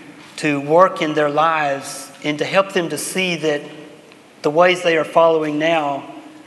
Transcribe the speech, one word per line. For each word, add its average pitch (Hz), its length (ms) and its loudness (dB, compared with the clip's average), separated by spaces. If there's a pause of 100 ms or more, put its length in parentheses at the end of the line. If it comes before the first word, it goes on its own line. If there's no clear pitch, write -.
(360)
to 143 260 -2
work 175 400 4
in 151 140 -2
their 151 160 2
lives 151 800 -2 (120)
and 151 140 -2
to 147 80 -2
help 190 280 0
them 170 160 -2
to 147 100 -4
see 180 380 -4
that 147 260 -2 (800)
the 151 80 0
ways 175 320 4
they 165 160 2
are 151 40 0
following 156 540 2
now 151 560 -2 (340)